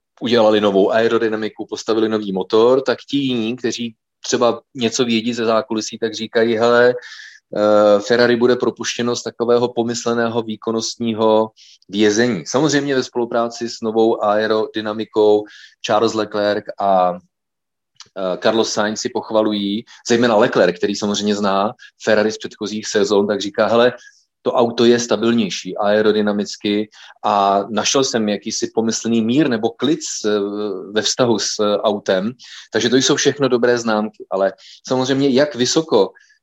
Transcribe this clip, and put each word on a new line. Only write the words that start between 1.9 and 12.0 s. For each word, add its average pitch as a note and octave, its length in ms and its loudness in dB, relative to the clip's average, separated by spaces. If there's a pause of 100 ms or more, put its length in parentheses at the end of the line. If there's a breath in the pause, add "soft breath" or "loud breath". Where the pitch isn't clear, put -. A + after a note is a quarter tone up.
nový G#2+ 220 -4
motor, A2+ 500 4
tak A#2+ 180 -2 (100)
ti C#3+ 80 -2
jiní, B2 380 -2
kteří A#2 400 -6 (280)
třeba A#2 380 0 (120)
něco A#2+ 320 -2
vědí A#2 280 -2
ze A#2 120 -4
zákulisí, A2 520 -2
tak A2+ 160 -4
říkají: A2+ 420 0
"Hele, A#2+ 380 4
eh, G#2 1080 0
Ferrari A#2+ 360 2
bude A#2+ 200 2
propuštěno A#2 600 -4
z - 80 -8
takového A#2+ 500 0
pomysleného A#2 680 -2
výkonnostního A2 1120 -2 (380 soft breath)
vězení." G#2 560 0